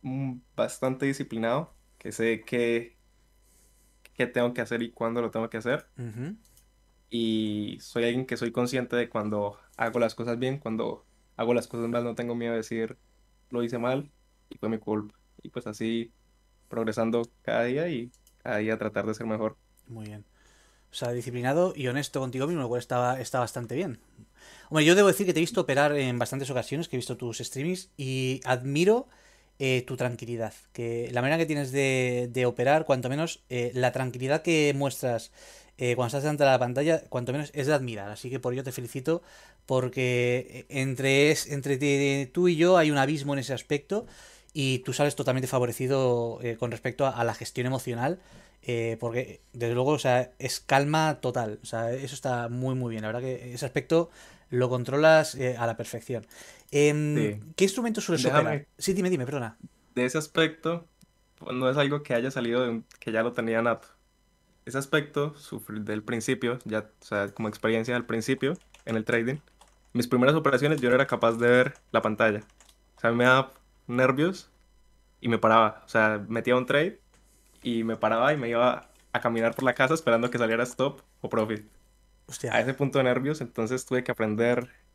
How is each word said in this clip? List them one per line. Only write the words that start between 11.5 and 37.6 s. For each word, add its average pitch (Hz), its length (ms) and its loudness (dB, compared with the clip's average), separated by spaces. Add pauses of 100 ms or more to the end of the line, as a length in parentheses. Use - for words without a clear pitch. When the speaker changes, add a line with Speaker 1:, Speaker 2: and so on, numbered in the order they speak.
Speaker 1:
las 117 140 0
cosas 117 200 -6
mal, 120 160 -2
no 120 100 -4
tengo 120 220 -6
miedo 117 160 -4
de 117 60 -2
decir, 113 400 -6 (540)
"Lo 120 120 -2
hice 120 140 -4
mal 131 340 -2 (380)
y - 80 -20
fue 107 100 -6
mi 110 100 -2
culpa". 107 380 -4 (260)
Y - 60 -18
pues - 180 -10
así, 113 460 -6 (560)
progresando 113 540 0 (220)
cada 113 200 0
día 139 240 -2
y 123 240 -6 (320)
cada 120 140 -2
día 110 200 0
tratar 104 280 -4
de 110 80 -2
ser 113 140 -8
mejor. 110 280 -2 (320)
Speaker 2:
Muy 110 200 -14
bien. 104 180 -16 (680)
O - 40 -16
sea, 120 160 -4
disciplinado 127 640 0
y 135 140 -4
honesto 135 320 -4
contigo 131 280 -4
mismo, 165 160 -2
lo 123 40 -4
cual 120 120 -2
está, 123 420 -2
está 127 180 -4
bastante 120 360 -6
bien. 147 240 -6 (720)
Hombre, 151 160 4
yo 170 100 10
debo 202 120 8
decir 185 200 4
que 180 60 2
te 147 60 2
he - 20 4
visto 170 200 0
operar 147 340 2
en 127 220 0
bastantes 131 320 -4
ocasiones, 139 380 -4
que - 80 -8
he - 20 0
visto 123 180 -6
tus 117 240 -6
streamings, 165 560 -6
y 131 480 -2
admiro, 143 640 2 (520)
eh, 131 260 2
tu 123 120 -8
tranquilidad. 117 560 -4 (200)
Que 117 380 -4
la 123 100 -2
manera 143 160 2
que 165 80 2
tienes 147 260 -2
de, 127 600 2
de 123 160 2
operar, 135 380 4
cuanto 127 220 2
menos, 151 420 -4
eh, 123 260 -2
la 127 160 2
tranquilidad 131 500 -2
que 151 340 2
muestras, 131 560 -2 (460)
eh, 123 180 0
cuando 123 120 0
estás 135 160 -2
delante 147 200 2
de 139 60 8
la 131 80 6
pantalla, 139 520 2
cuanto 123 240 -4
menos 143 200 -6
es 139 140 -2